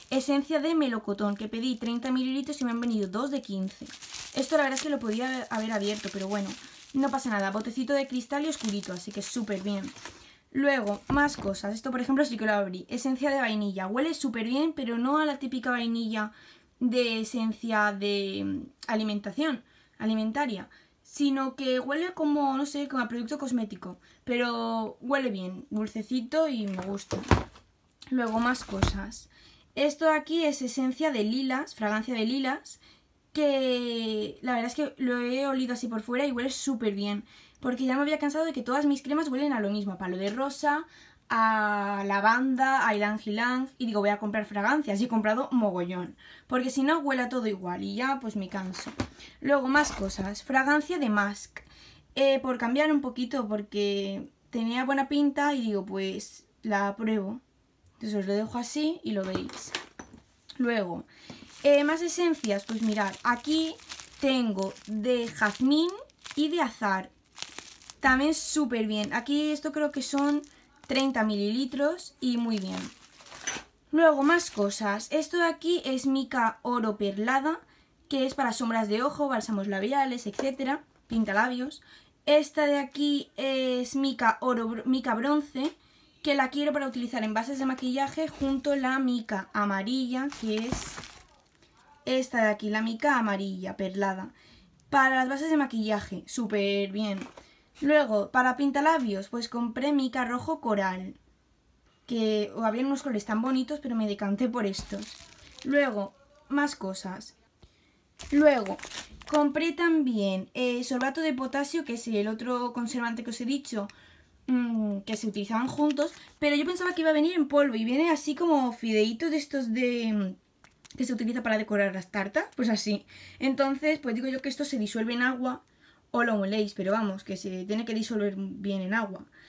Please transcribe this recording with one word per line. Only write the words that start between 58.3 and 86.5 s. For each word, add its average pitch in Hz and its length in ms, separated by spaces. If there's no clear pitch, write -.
dejo 220 240
así 302 440
y 226 100
lo 196 120
veis. - 480
Luego, 214 460
eh, 285 220
más 320 180
esencias, 302 640
pues 226 160
mirad, 208 400
aquí 311 520
tengo 220 540
de 233 420
jazmín 262 640
y 302 120
de 339 120
azar. 202 500
También 269 340
súper 240 520
bien. 208 280
Aquí 294 360
esto 294 220
creo 302 180
que 277 120
son 294 400
treinta 262 380
mililitros 247 960
y 247 160
muy 226 220
bien. 185 200
Luego, 302 320
más 330 280
cosas. 208 600
Esto 311 280
de 339 60
aquí 330 400
es 262 220
mica 262 560
oro 220 340
perlada, 247 640
que 269 180
es 262 80
para 247 180
sombras 226 360
de 214 140
ojo, 285 260
bálsamos 214 400
labiales, 240 580
etcétera, 269 560
pintalabios. 233 760
Esta 294 400
de 285 120
aquí 285 580
es 254 600
mica 262 440
oro 233 280
br-, 226 180
mica 254 280
bronce, 285 580
que 285 120
la 262 160